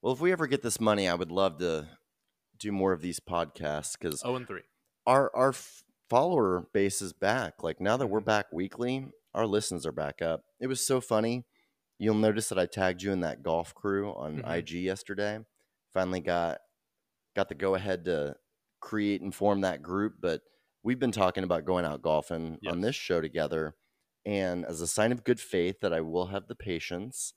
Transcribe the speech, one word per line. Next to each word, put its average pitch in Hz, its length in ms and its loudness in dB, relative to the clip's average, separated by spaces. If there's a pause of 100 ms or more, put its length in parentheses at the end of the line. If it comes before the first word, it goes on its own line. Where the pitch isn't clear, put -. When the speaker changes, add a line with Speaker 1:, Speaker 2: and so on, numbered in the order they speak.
Speaker 1:
Well, 127 140 0
if 127 60 -6
we 180 120 4
ever 165 140 0
get 135 160 0
this 113 180 -2
money, 104 280 4
I 87 60 4
would 87 160 -2
love 90 280 2
to 80 280 -2 (720)
do 104 140 -6
more 95 200 2
of 80 100 -2
these 87 180 -6
podcasts 78 760 -4
'cause 78 260 -4
Speaker 2:
Oh 123 120 -2
and 123 100 -10
three. 92 160 -12 (440)
Speaker 1:
our, 131 300 6
our 131 140 6
f-, - 320 -12 (260)
follower 120 640 4
base 98 300 2
is 90 100 -8
back. 104 500 -2
Like, 82 180 -2
now 104 180 2
that 135 80 0
we're 104 140 2
Speaker 2:
Mm-hmm. 104 60 -6
Speaker 1:
back 107 260 0
weekly, 123 560 -4 (260)
our 110 120 0
listens 98 400 0
are 76 60 -4
back 73 300 -4
up. 82 220 -2 (160)
It 123 80 -4
was 131 180 -2
so 131 160 4
funny. 117 420 2 (540)
You'll 107 180 4
notice 107 320 4
that 92 100 0
I 90 80 4
tagged 92 360 0
you 98 100 0
in 92 80 0
that 80 220 -4
golf 82 320 0
crew 101 400 -2
on 76 240 -8
Speaker 2:
Mm-hmm. - 100 -8
Speaker 1:
I 85 120 0
G 85 200 -8
yesterday. 101 580 -4 (540)
Finally 92 280 0
got, 85 380 0 (800)
got 98 120 0
the - 60 -10
go-ahead 95 520 0
to 73 280 0 (460)
create 104 420 -2
and 92 120 -6
form 101 280 2
that 87 180 -2
group, 98 400 -2
but 80 220 -2 (400)
we've 123 160 0
been 123 140 2
talking 92 320 2
about 85 200 0
going 90 200 2
out 73 180 -4
golfing 80 640 -2
on 85 120 -2
Speaker 2:
Yes. 90 40 -2
Speaker 1:
this 123 140 0
show 85 240 0
together. 78 560 -2 (500)
And 92 400 -2
as 80 140 -8
a 82 80 -4
sign 110 240 2
of 120 120 -4
good 123 160 2
faith 92 420 0
that 92 100 0
I 82 80 0
will 82 260 0
have 98 220 -6
the - 80 -10
patience, 90 800 -6